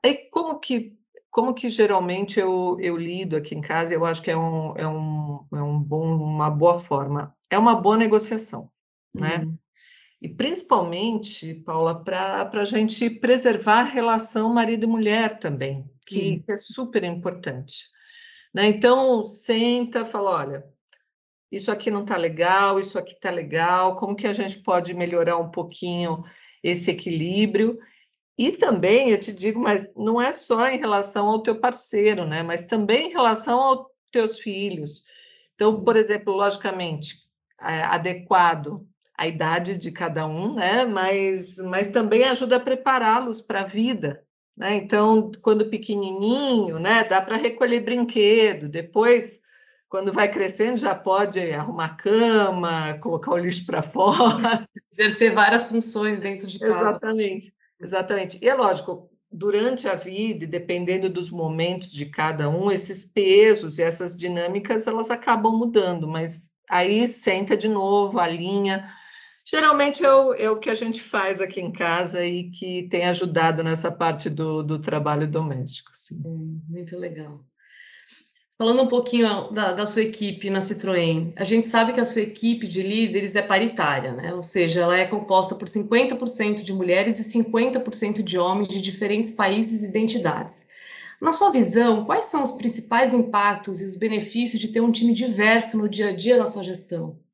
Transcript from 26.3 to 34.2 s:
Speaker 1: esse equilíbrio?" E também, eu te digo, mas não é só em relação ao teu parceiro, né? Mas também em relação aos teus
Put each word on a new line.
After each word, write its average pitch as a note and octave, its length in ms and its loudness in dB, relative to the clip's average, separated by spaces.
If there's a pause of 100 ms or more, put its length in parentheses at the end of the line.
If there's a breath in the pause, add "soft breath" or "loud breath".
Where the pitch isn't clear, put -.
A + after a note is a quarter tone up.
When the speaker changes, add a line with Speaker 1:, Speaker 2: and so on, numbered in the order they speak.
Speaker 1:
esse F3 280 -2
equilíbrio?" G3 880 0 (600 loud breath)
E C#4 140 2
também, A#3+ 580 4
eu G3+ 100 4
te G#3 120 -10
digo, G#3 280 -4
mas G3+ 340 0
não A3+ 260 0
é C4 120 0
só A#3+ 360 0
em C4 100 -2
relação G3+ 500 -2
ao A3 140 0
teu A3+ 180 -2
parceiro, G#3 640 0
né? D#3 180 -4
Mas E3+ 220 -6
também A3+ 440 2
em E4+ 40 -10
relação A#3+ 480 2
aos C4 260 2 (240)
teus A3 280 0